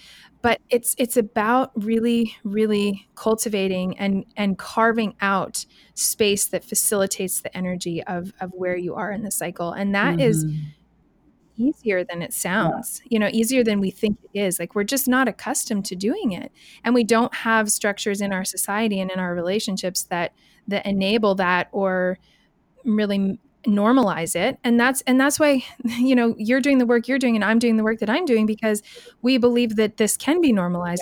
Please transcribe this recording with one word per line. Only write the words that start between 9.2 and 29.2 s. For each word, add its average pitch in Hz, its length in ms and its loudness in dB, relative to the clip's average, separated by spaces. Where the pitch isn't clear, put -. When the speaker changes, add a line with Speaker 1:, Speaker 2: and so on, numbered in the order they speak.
Speaker 1:
the 196 80 -8
cycle. 170 400 -6
And 196 240 -2
that 190 260 2
is 160 240 2
Speaker 2:
Mm-hmm. - 1200 -10
Speaker 1:
easier 196 340 -2
than 175 180 -8
it - 100 -8
Speaker 2:
Yeah. - 60 -8
Speaker 1:
sounds, 175 680 -2
you 226 140 -2
know, 202 140 2
easier 226 300 2
than 214 160 0
we 190 100 0
think 208 300 -2
it 202 80 -6
is. 190 200 -2
Like, 170 160 -8
we're 208 80 0
just 262 240 -2
not 254 200 2
accustomed 214 580 -4
to 190 100 -8
doing 240 360 -2
it. - 200 -10
And 233 100 2
we 247 100 4
don't 226 300 2
have 220 380 0
structures 202 500 -2
in 202 100 -2
our 190 140 -2
society 202 540 -2
and 185 120 -4
in 185 80 -4
our 180 140 -2
relationships 185 720 -2
that, 175 300 -4
that 202 180 -4
enable 202 500 2
that 180 360 0
or 185 480 -2
really 214 300 0
m-, 196 240 0
normalize 202 720 2
it. 208 280 -2
And 233 160 4
that's, 262 280 2
and 262 120 4
that's 277 200 2
why, 285 240 4
<laughs> - 100 -14
you 240 320 2
know, 233 220 4
you're 240 240 2
doing 277 160 4
the 247 80 4
work 233 220 2
you're 269 100 2
doing 247 180 2
and 208 80 0
I'm 220 140 4
doing 226 180 4
the 220 80 2
work 220 160 0
that 208 100 -2
I'm 320 160 0
doing, 226 200 4
because 214 380 -2